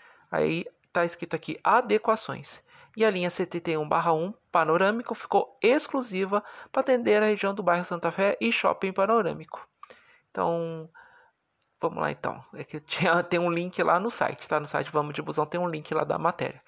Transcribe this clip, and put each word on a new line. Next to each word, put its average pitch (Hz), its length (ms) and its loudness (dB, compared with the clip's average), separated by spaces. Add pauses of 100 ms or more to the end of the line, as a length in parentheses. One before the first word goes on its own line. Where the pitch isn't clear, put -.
(320)
Aí 160 340 0 (260)
tá 170 140 2
escrito 170 300 -6
aqui, 156 280 -8
adequações. 208 1000 0 (340)
E 214 80 4
a 220 60 4
linha 180 180 0
setenta 175 400 -4
e 160 80 0
um 151 100 -4
barra 165 260 2
um, 170 200 -2 (180)
panorâmico, 180 600 2
ficou - 480 -2
exclusiva 208 840 0 (280)
pra - 80 0
atender 233 420 4
a 214 60 4
região 202 260 0
do 208 80 -6
bairro 175 240 2
Santa 170 240 -4
Fé 196 320 0
e 233 100 0
Shopping 190 420 0
Panorâmico. 196 760 0 (640)
Então, 165 580 -4 (880)
vamos - 200 -2
lá 76 100 0
então. - 340 -6 (100)
É 147 100 -12
que - 160 -12
<laughs> - 80 -18
tinha, 165 340 2
tem 175 160 0
um 170 140 0
link 175 320 -2
lá 165 160 4
no 208 100 -4
site, - 380 -4
tá? 151 140 0
No 147 40 -8
site 143 260 -4
Vamos 151 220 -2
de 151 80 -6
Busão 156 240 -2
tem 175 140 -4
um 175 100 -2
link 156 240 -6
lá 151 120 0
da 147 120 0
matéria. - 500 -4